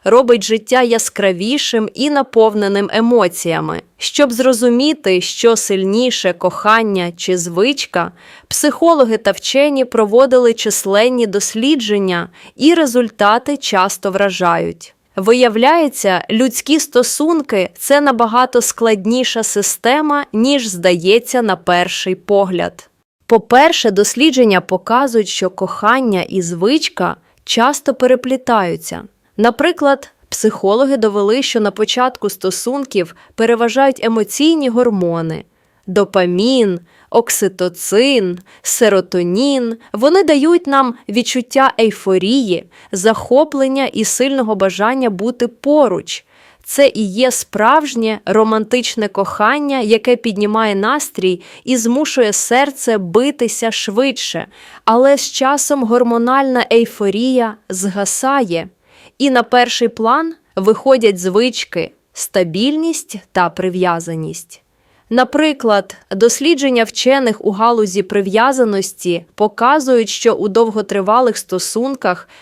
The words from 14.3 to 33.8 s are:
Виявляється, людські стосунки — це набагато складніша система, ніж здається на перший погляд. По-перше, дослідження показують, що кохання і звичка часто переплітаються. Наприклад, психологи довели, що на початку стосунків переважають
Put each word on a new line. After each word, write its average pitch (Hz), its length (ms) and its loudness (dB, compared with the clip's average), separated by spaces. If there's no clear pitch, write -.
Виявляється, 233 1080 2
людські 254 500 0
стосунки — 247 960 0
це 285 240 2
набагато 240 600 0
складніша 226 840 0
система, 285 880 -2
ніж 247 340 0
здається 185 760 0
на 202 140 0
перший 180 600 -2
погляд. 185 720 -2
По-перше, 240 640 4
дослідження 220 680 2
показують, 226 640 -2
що 185 220 -4
кохання 208 720 -2
і 190 200 -4
звичка 180 760 -2
часто 254 500 0
переплітаються. 247 1080 -2
Наприклад, 277 720 0
психологи 233 680 0
довели, 214 440 0
що 247 180 -4
на 208 120 0
початку 214 580 -4
стосунків 196 880 -6
переважають 233 680 0